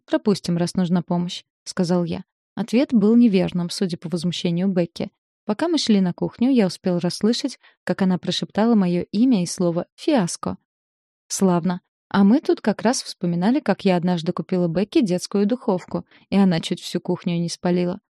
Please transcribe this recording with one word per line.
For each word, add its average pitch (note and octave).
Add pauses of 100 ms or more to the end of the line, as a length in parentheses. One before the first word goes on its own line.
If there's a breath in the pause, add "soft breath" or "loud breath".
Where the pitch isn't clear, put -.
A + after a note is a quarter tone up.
пропустим, F#3+
раз E3+
нужна F3+
помощь», F3 (200)
сказал F3+
я. F3+ (300)
Ответ A#3
был A3
неверным, F3
судя F3
по D#3+
возмущению F3
Бекки. F3+ (360)
Пока C#4+
мы E4
шли G3
на F3
кухню, A3+
я A#3
успел F3
расслышать, G#3 (260 soft breath)
как -
она F#3
прошептала G3+
мое F3
имя A3
и F3
слово F3
«фиаско». F#3+ (680)
«Славно. F3+ (300)
А F#3+
мы A3
тут -
как -
раз A#3+
вспоминали, F3+
как -
я F3+
однажды F3
купила F3+
Бекке F#3
детскую G3
духовку, G3 (240 soft breath)
и F#3+
она F#3
чуть -
всю -
кухню F3
не E3+
спалила». F3+ (180)